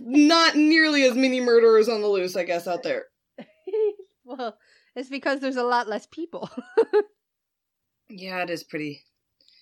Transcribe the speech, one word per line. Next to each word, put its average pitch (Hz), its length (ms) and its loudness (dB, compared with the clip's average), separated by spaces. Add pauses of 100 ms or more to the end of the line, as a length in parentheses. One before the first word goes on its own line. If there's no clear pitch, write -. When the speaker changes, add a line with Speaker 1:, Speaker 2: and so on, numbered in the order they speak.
Speaker 1:
not 294 560 4
nearly 302 480 4
as 240 100 2
many 254 240 0
murderers 226 480 4
on 220 140 -4
the 208 80 -2
loose, 185 260 -2
I 180 80 -2
guess, 175 240 -4
out 175 160 -6
there. 139 220 -6 (340)
Speaker 2:
<laughs> - 60 -18 (800)
Well, 247 320 -12 (380)
it's 254 120 -12
because 269 320 -6
there's 269 160 -6
a 240 80 -4
lot 240 240 -2
less 214 200 -8
people. - 420 -6 (800)
<laughs> - 800 -20
Speaker 1:
Yeah, 185 340 -8
it 170 60 -6
is 165 160 -6
pretty 151 380 -10 (580)